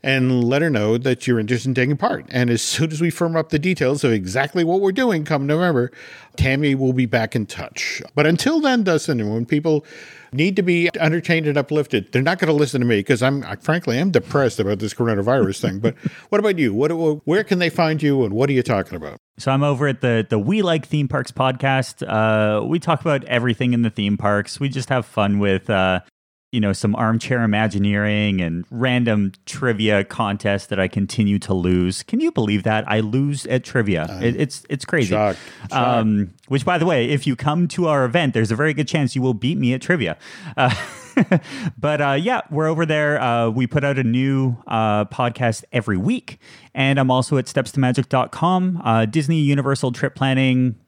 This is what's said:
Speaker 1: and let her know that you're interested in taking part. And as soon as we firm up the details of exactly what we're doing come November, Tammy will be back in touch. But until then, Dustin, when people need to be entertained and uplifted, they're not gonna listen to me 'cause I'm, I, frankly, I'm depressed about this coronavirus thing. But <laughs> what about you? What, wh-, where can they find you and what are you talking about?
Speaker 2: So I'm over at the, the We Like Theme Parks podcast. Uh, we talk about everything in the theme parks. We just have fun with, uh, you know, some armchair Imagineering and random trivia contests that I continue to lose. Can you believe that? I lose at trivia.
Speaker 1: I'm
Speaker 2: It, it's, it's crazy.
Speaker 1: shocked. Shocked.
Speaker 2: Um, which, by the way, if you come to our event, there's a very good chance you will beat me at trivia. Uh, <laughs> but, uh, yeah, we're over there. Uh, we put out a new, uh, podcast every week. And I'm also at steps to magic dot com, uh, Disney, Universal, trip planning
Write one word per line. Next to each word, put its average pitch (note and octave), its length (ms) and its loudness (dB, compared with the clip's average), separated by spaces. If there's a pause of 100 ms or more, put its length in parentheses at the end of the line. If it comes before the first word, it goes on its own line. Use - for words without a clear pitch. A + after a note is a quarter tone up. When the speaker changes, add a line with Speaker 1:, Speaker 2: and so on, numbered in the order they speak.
Speaker 1:
and B2+ 420 2
let C3 180 2
her E3 80 0
know A2 260 2
that B2 300 -2
you're B2 120 2
interested A#2 300 -2
in B2+ 60 -2
taking C3 220 0
part. - 340 -2
And B2 180 0
as A#2 140 0
soon D#3 280 -2
as D#3 120 -4
we E3+ 80 2
firm E3 260 -2
up D#3+ 140 -2
the D#3 80 0
details D3 440 0
of B2 100 4
exactly A2+ 520 0
what F3+ 160 2
we're G3 120 2
doing F#3+ 340 0
come C#3 200 -2
November, D3+ 460 2 (440)
Tammy C3+ 380 2
will C3 200 0
be B2+ 100 2
back A2+ 320 0
in G#2+ 80 0
touch. - 560 -10 (140)
But D3 120 2
until C4+ 340 2
then, B3+ 220 2
Dustin, C#3+ 480 0
when A#2 140 -2
people D3+ 400 0 (480)
need F3+ 240 0
to G#3 60 2
be F3 260 2 (100)
entertained D#3+ 480 0
and D3 120 2
uplifted, C3+ 540 -2
they're B2+ 100 2
not E3+ 160 0
gonna D#3 160 2
listen C#3+ 260 2
to A#2+ 60 0
me G#2+ 160 2
'cause A#2 200 0
I'm, C3+ 220 0
I, F#2 120 -10
frankly, D#3+ 420 -2
I'm F#3 120 0
depressed C3+ 480 0
about G2+ 200 0
this G#2 160 -4
coronavirus A2 640 0
thing. F#2+ 200 -2
But A2+ 180 0
<laughs> - 320 -8
what G#3 80 2
about G3+ 200 2
you? B2 140 2
What, C3+ 200 0
wh-, D#3+ 360 -2
where G3+ 160 2
can G3 140 0
they F3 100 0
find D#3 340 0
you C#3 220 4
and G2 80 -2
what B2 160 0
are C#3 60 0
you B2 80 2
talking G2 340 -2
about? D2+ 220 -12 (200)
Speaker 2:
So - 140 -2
I'm C3+ 100 2
over C#3+ 240 0
at C3 140 -2
the, A#2 280 2
the A2 100 0
We F3+ 240 0
Like E3 240 0
Theme D3 220 0
Parks - 240 -4
podcast. C3 760 -2
Uh, G#2+ 560 2
we D3 140 0
talk D#3 240 -2
about C#3+ 220 0
everything B2 500 0
in A#2+ 80 2
the A2+ 80 2
theme G2+ 260 0
parks. G2+ 440 0
We C#3 100 -2
just B2+ 180 -6
have B2+ 160 0
fun G2+ 360 0
with, G2 280 0
uh, F#2 320 2 (520)
you A#2+ 80 0
know, G2+ 120 2
some G#2 240 0
armchair A2+ 480 0
Imagineering G#2 960 0
and E2+ 320 -4
random A#2 580 2 (160)
trivia G#2+ 560 0
contests G2+ 640 -2
that F#2+ 140 -4
I F#2 80 2
continue G2+ 500 0
to F#2+ 160 -4
lose. F2+ 480 0
Can - 180 -4
you E4 120 0
believe G#2 320 0
that? A2 260 0
I G#2+ 100 2
lose C3 460 -2
at B2+ 180 -2
trivia. G2 460 -2
Speaker 1:
I'm F#2+ 120 -8
Speaker 2:
It, A#2 160 0
it's, - 300 -6
it's C#3+ 160 -8
crazy. C3 260 -2
Speaker 1:
shocked. G#2 280 0 (320)
Shocked. - 40 -10
Speaker 2:
Um, A2 600 2 (140)
which, C3+ 160 -2
by F3+ 120 2
the E3 100 2
way, C3 220 2
if C#3+ 160 -2
you C3 120 0
come D3+ 320 0
to F3+ 180 -2
our C#3+ 180 2
event, C3+ 300 0
there's A2 160 2
a A2+ 60 0
very D3+ 180 0
good D3 140 -2
chance D3 260 0
you B2+ 80 -2
will B2+ 100 0
beat A#2+ 260 -2
me B2+ 160 0
at B2+ 60 -6
trivia. A2+ 380 -2 (380)
Uh, B2 180 2 (500)
<laughs> G#3 540 -2
but, D3 220 -2
uh, C#3 200 2
yeah, A3+ 200 -2 (100)
we're D#3 160 0
over D#3+ 180 0
there. D3+ 380 0
Uh, A#2 260 2
we A#2+ 200 0
put C#3+ 160 -2
out C#3 120 0
a C3+ 80 0
new, C3 520 0 (100)
uh, G#2+ 380 0
podcast A#2+ 580 -2 (100)
every A2 240 -2
week. D#3+ 440 -4 (340)
And C3+ 240 0
I'm C3 140 2
also C3 260 0
at B2 100 -2
steps B2+ 240 -2
to C#3 80 -2
magic B2+ 280 0
dot B2+ 240 0
com, F#3 520 0
uh, A2+ 200 2
Disney, D#3 360 0
Universal, C#3 520 0
trip C3+ 240 -4
planning C3 600 0 (100)